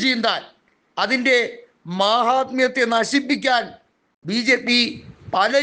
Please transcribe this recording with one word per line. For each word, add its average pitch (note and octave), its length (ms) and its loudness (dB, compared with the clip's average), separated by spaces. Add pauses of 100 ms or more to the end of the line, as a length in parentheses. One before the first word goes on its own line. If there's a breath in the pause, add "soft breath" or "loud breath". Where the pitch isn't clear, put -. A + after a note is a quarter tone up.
ചീന്താൻ, A3+ 400 0 (540)
അതിൻ്റെ B3 420 2 (600)
മാഹാത്മ്യത്തെ B3+ 840 2 (100)
നശിപ്പിക്കാൻ B3 680 0 (680)
ബി G#3+ 100 -2 (100)
ജെ B3+ 160 4
പി A#3+ 140 2 (560)
പല G#3 180 2 (100)